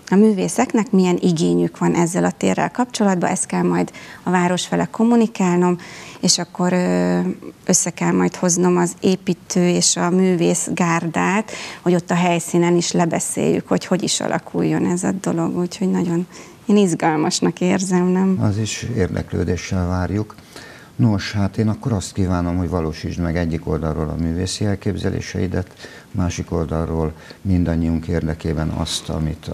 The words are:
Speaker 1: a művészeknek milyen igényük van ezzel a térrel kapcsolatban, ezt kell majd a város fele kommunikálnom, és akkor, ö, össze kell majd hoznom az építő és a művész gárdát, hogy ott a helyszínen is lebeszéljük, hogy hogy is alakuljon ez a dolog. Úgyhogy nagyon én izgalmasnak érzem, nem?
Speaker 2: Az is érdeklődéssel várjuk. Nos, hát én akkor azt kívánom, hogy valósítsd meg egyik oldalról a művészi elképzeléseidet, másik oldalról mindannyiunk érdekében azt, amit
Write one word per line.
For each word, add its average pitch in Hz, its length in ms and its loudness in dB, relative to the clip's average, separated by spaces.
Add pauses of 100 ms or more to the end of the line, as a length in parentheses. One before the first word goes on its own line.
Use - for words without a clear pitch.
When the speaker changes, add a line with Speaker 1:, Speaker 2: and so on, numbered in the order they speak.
(120)
Speaker 1:
a 185 40 4
művészeknek 208 760 2
milyen 185 300 4
igényük 175 560 2
van 175 180 0
ezzel 175 280 0
a 175 80 2
térrel 190 400 0
kapcsolatban, 202 580 0
ezt - 160 -4
kell 180 180 -2
majd 175 280 0 (320)
a 175 60 -4
város 180 360 2
fele 170 260 0
kommunikálnom, 190 840 2 (420)
és - 180 2
akkor, 180 360 -2
ö, 180 460 2 (460)
össze - 240 2
kell 170 220 -2
majd 180 240 2
hoznom 180 420 2
az 175 220 2
építő 185 680 0
és 175 280 2
a 180 140 0
művész 180 640 2
gárdát, 175 800 0 (300)
hogy 180 120 2
ott 175 180 0
a 180 40 2
helyszínen 175 600 2
is 170 160 0
lebeszéljük, 165 760 0
hogy 180 180 0
hogy - 180 -2
is - 160 -2
alakuljon - 680 -2
ez 180 180 -2
a 180 80 -2
dolog. 165 460 -2
Úgyhogy 180 340 -2
nagyon 175 360 -2 (380)
én 208 120 4
izgalmasnak 165 840 0
érzem, 185 460 2
nem? 185 340 2
Speaker 2:
Az 104 160 2
is - 280 -4 (100)
érdeklődéssel 90 920 -2
várjuk. 90 480 -2 (600)
Nos, 104 360 2
hát 98 260 0
én 110 100 2
akkor - 260 -2
azt 95 200 -2
kívánom, 90 440 0
hogy 87 120 0
valósítsd 80 500 -4
meg 82 180 0
egyik 82 300 -2
oldalról 78 420 -2
a 76 60 -6
művészi 85 500 -4
elképzeléseidet, 92 1080 -4 (380)
másik 87 400 -4
oldalról 80 640 -2 (280)
mindannyiunk 82 640 0
érdekében 80 640 -2
azt, 80 400 -6
amit 80 440 -6